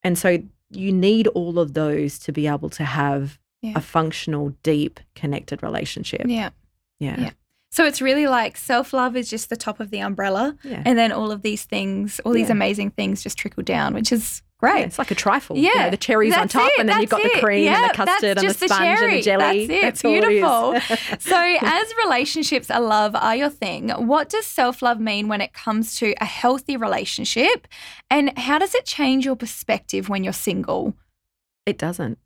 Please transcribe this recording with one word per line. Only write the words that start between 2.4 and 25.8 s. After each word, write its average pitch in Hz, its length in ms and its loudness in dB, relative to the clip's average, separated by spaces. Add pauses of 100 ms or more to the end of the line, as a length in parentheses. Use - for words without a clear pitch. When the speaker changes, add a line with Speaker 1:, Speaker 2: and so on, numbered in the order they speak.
Speaker 1:
able 147 240 -2
to - 140 -8
have 139 540 -2 (240)
Speaker 2:
Yeah. 220 120 -8
Speaker 1:
a - 60 0
functional, 156 800 -4
deep, 147 380 0 (140)
connected - 480 -6
relationship. - 640 -6
Speaker 2:
Yeah. 226 240 -4 (500)
Speaker 1:
Yeah. 139 200 -4
Speaker 2:
Yeah. - 100 -4 (420)
So 349 120 4
it's - 160 0
really 269 260 2
like 240 300 0
self-love 254 600 -2
is 240 120 -4
just 226 220 -8
the 233 60 -6
top 214 240 -8
of 208 100 -10
the 208 100 -8
umbrella. 196 640 -2
Speaker 1:
Yeah. 247 220 -8
Speaker 2:
And 247 120 6
then 226 140 4
all 214 180 -2
of 202 120 -8
these 208 220 -4
things, 196 600 -4
all 233 80 2
these 226 160 4
Speaker 1:
Yeah. 240 40 2
Speaker 2:
amazing 202 400 0
things 196 300 -4
just - 140 -8
trickle - 260 -8
down, - 320 -2
which 220 180 -2
is - 300 -2 (160)
great. 349 220 2
Speaker 1:
Yeah, 240 60 0
it's 175 120 -10
like - 120 -4
a 202 40 0
trifle. 208 420 0
You 311 180 4
Speaker 2:
Yeah. 466 100 4
Speaker 1:
know, 175 60 2
the 190 60 -2
cherry's 220 380 4
on 339 60 4
Speaker 2:
That's - 140 -2
Speaker 1:
top 254 200 4
Speaker 2:
it. 254 60 2
Speaker 1:
and 220 80 2
then 208 120 4
you've 214 100 0
Speaker 2:
That's 226 120 2
Speaker 1:
got 466 100 2
the 415 60 2
Speaker 2:
it. 254 40 2
Speaker 1:
cream 208 260 4
and 339 80 4
the 480 120 4
Speaker 2:
Yep. - 60 2
Speaker 1:
custard 202 140 0
Speaker 2:
That's 381 160 2
Speaker 1:
and 196 140 2
the 190 40 2
Speaker 2:
just - 180 0
the 370 80 0
Speaker 1:
sponge 381 140 4
and 359 160 4
the 466 80 2
Speaker 2:
cherry. 330 160 2
Speaker 1:
jelly. 208 440 2
Speaker 2:
That's 311 120 -2
it. 403 40 4
Speaker 1:
That's - 220 -2
all 302 100 4
it - 100 4
is. 466 40 4
Speaker 2:
Beautiful. 240 680 2 (220)
Speaker 1:
<laughs> - 20 -
Speaker 2:
So 349 420 2
as 440 320 0 (100)
relationships 294 680 0
are 233 100 2
love 214 340 2
are 220 220 2
your 285 140 0
thing, 208 400 -6
what 277 380 0
does 427 180 -4
self-love 247 540 0
mean 208 280 -2
when 214 120 -2
it - 140 -4
comes 220 460 -4